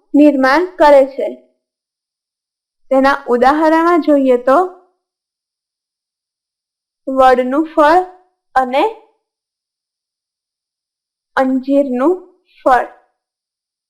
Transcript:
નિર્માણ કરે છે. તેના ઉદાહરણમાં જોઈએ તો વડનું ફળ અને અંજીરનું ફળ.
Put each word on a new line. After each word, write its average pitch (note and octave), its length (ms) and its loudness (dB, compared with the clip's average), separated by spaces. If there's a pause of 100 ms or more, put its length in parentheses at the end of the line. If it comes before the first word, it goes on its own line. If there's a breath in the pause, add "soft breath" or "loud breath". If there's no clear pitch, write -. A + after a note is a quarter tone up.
(140)
નિર્માણ C#4 520 2
કરે D4 400 2
છે. C4 220 -10 (1600)
તેના C4+ 380 0
ઉદાહરણમાં D#4 720 0
જોઈએ C4+ 360 0
તો C4 200 0 (2500)
વડનું C4 680 0
ફળ D#4 260 2 (540)
અને C4 280 -2 (2500)
અંજીરનું C4+ 800 -2 (500)
ફળ. B3+ 200 0 (1040)